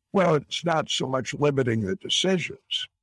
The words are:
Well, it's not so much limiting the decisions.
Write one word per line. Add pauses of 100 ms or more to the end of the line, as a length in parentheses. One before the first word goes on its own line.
(120)
Well,
it's
not
so
much
limiting
the
decisions. (160)